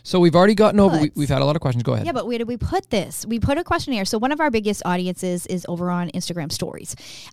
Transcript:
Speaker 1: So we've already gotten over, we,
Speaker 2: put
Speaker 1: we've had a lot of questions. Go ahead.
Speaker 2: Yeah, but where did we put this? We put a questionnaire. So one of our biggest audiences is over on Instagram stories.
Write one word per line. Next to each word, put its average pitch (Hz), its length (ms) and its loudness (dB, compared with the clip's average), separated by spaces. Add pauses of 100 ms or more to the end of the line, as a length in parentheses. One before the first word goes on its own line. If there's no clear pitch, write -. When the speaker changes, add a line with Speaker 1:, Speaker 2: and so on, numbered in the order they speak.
Speaker 1:
So 185 160 2
we've 170 160 6
already 202 180 8
gotten 208 240 4
over, 190 220 6
we, 151 80 2
Speaker 2:
put - 80 -8
Speaker 1:
we've 143 120 -2
had 135 140 2
a - 20 2
lot 151 120 2
of 165 60 -4
questions. 120 200 0
Go 123 120 0
ahead. 107 120 -2
Speaker 2:
Yeah, 339 60 -4
but 233 160 -4
where 240 100 -4
did 226 80 -4
we 240 100 -6
put - 320 -4
this? - 380 -4
We 226 140 -2
put 285 180 0
a 349 60 -4
questionnaire. 269 400 -2
So 220 120 -4
one 247 140 0
of 302 100 -2
our 311 100 2
biggest 214 340 -2
audiences 180 600 -2
is 180 220 -6
over 175 220 -4
on 175 200 -2
Instagram 170 420 -6
stories. - 420 -8 (380)